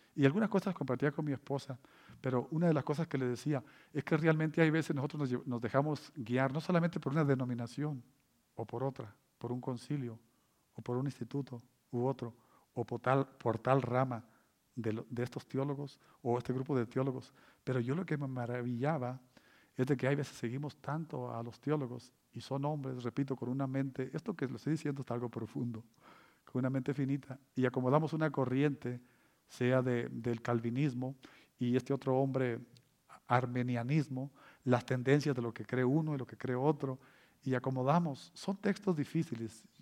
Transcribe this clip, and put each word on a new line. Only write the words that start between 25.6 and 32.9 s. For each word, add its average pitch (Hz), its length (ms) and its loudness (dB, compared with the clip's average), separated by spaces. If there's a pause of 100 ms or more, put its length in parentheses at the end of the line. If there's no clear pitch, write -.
con - 160 -4
una 127 100 2
mente 135 240 -2
finita, 135 460 -2 (160)
y 127 100 4
acomodamos 135 460 4
una 156 180 0
corriente, 131 680 0 (480)
sea 127 340 2
de, 123 280 0
del 117 320 -4
calvinismo, 123 760 0 (420)
y 123 180 2
este 127 180 0
otro 131 240 0
hombre, 131 420 2 (680)